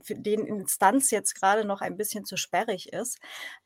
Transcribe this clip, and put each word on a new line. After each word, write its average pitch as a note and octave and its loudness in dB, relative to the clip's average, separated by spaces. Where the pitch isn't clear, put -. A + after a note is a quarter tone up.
für G#3 -6
den G#3 0
Instanz G#3 4
jetzt G3+ 0
gerade G#3 4
noch G3 -2
ein F3+ -6
bisschen G#3 -4
zu F#3+ -10
sperrig F#3+ -2
ist, G#3+ -6